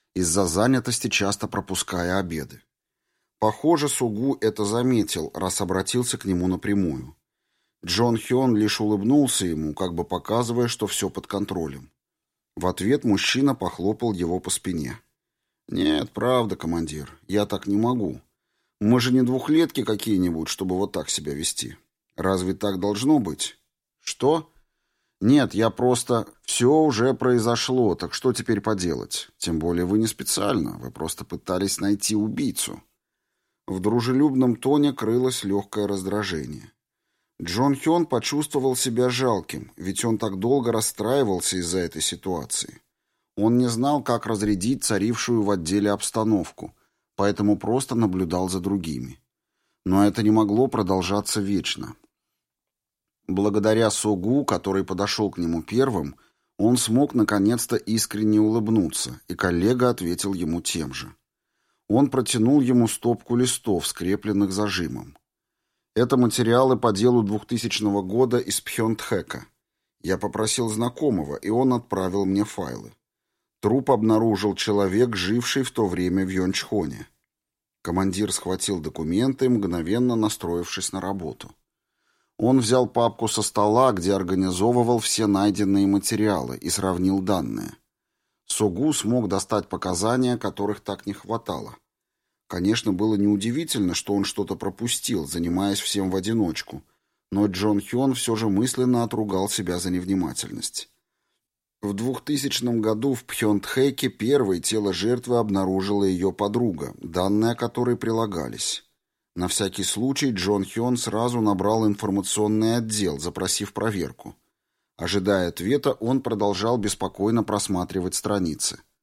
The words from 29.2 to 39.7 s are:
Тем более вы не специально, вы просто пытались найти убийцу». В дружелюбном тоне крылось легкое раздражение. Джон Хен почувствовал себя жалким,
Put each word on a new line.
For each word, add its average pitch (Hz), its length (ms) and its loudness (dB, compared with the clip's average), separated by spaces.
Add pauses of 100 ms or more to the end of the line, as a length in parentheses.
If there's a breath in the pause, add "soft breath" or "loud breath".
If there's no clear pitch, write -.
Тем 82 200 -2
более 85 260 0
вы 98 140 2
не 113 80 2
специально, 98 720 -2
вы 64 120 -12
просто - 340 -8
пытались 92 540 -4
найти 101 380 -2
убийцу». 110 640 -4 (840)
В 95 120 -4
дружелюбном 123 800 2
тоне 147 360 2
крылось 123 520 -2
легкое 101 420 -2
раздражение. 92 840 -6 (680)
Джон 127 360 0
Хен 160 300 2
почувствовал 135 680 0
себя 123 360 0
жалким, 120 640 -2